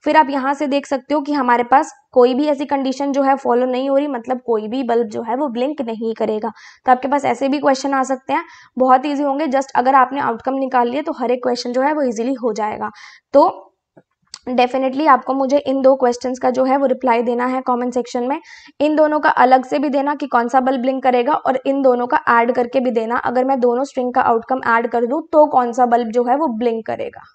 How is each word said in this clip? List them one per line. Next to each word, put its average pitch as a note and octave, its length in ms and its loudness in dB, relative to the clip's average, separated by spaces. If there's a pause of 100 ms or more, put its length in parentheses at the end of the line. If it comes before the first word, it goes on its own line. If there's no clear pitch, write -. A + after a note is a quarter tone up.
फिर D4+ 140 2
आप D4 120 4
यहाँ C#4 240 -2
से D4 140 -4
देख C#4 180 -2
सकते C4+ 280 -4
हो D4+ 80 2
कि D4 120 -4
हमारे B3 300 2
पास C4 300 2 (180)
कोई B3+ 220 6
भी D4 140 0
ऐसी C#4+ 180 0
कंडीशन C#4 460 -2
जो C4+ 120 0
है C4+ 120 4
फॉलो B3 300 0
नहीं B3+ 240 -2
हो C4+ 80 2
रही, D4 100 0
मतलब B3+ 380 -6
कोई G#3+ 220 -2
भी B3+ 160 -4
बल्ब A#3 260 0
जो A#3 140 -8
है A#3 120 -4
वो D4 140 -2
ब्लिंक C4+ 320 -4
नहीं A3+ 320 -6
करेगा। A3 380 -4 (340)
तो B3+ 60 2
आपके B3 160 0
पास C#4 180 0
ऐसे B3+ 240 -2
भी C#4+ 100 0
क्वेश्चन C#4 340 0
आ C4+ 120 0
सकते C4 280 -6
हैं, E4 100 -2 (340)
बहुत C4 280 4
ईजी C#4+ 180 -2
होंगे। C#4+ 260 -2
just C4+ 260 -2
अगर B3+ 200 2
आपने C4 260 2
आउटकम A#3 340 -4
निकाल B3+ 340 0
लिया C4+ 120 -4
तो D#4 120 -6
हर A#3+ 180 -4
एक B3 120 -2
क्वेश्चन A#3+ 300 -4
जो B3+ 80 0
है D4 120 0
वो D4+ 100 -2
ईजीली A#3+ 320 -2
हो A3 180 -4
जाएगा। G#3+ 380 -6 (420)
तो D#4 320 4 (840)
definitely C4 580 0
आपको C4+ 260 2
मुझे C4+ 260 0
इन C4+ 220 -2
दो C4 140 6
क्वेश्चंस B3 440 -2
का B3+ 100 0
जो B3+ 160 0
है C4+ 120 2
वो C#4 80 2
रिप्लाई B3 380 0
देना A#3+ 220 -2
है B3+ 160 -2
कमेंट B3 320 -2
सेक्शन B3 300 -4
में। C#4 160 -4 (400)
इन D4+ 160 2
दोनों D4+ 240 2
का D4+ 120 2
अलग B3+ 340 4
से C#4+ 140 -2
भी D4 100 0
देना C#4 260 -2
कि C#4+ 120 -8
कौन A#3+ 200 0
सा C4 120 2
बल्ब C4 220 0
ब्लिंक C4 220 -2
करेगा, B3+ 300 2
और - 320 -2
इन C#4 160 0
दोनों B3 260 2
का - 120 0 (100)
ऐड A#3+ 220 4
करके B3 280 0
भी B3 120 0
देना, A3+ 260 -2
अगर B3+ 280 0
मैं C4+ 140 0
दोनों A#3+ 240 2
स्ट्रिंग B3 300 -4
का - 80 2
आउटकम A#3+ 460 0
ऐड A#3 200 2
कर A#3+ 180 -2
दूं C#4+ 160 -2 (100)
तो D4+ 160 8
कौन B3 260 0
सा B3 120 2
बल्ब A#3 260 0
जो A#3+ 120 0
है B3 120 2
वो D#4 120 -2 (100)
ब्लिंक A3+ 280 -4
करेगा। - 360 -8 (140)